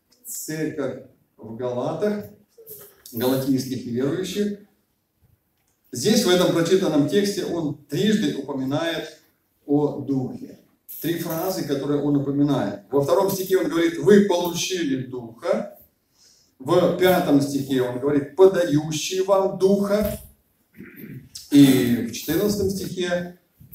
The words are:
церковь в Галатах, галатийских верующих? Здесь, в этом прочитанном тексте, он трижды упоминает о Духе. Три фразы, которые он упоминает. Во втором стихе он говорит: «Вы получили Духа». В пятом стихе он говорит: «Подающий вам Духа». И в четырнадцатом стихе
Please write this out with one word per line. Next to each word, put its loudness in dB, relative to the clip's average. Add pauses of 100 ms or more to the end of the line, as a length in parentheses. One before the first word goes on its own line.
(260)
церковь -8 (340)
в -16
Галатах, -4 (840)
галатийских 0
верующих? -2 (1300)
Здесь, 2
в 2
этом 4
прочитанном 2
тексте, 0
он -6
трижды 0
упоминает -6 (460)
о 0
Духе. -6 (420)
Три -4
фразы, -4
которые -2
он 0
упоминает. 0 (100)
Во 2
втором 2
стихе -2
он 0
говорит: 0
«Вы 8
получили -2
Духа». -6 (800)
В 2
пятом 4
стихе -2
он -4
говорит: -2
«Подающий 2
вам 2
Духа». 0 (1300)
И 6
в -8
четырнадцатом -2
стихе -4 (360)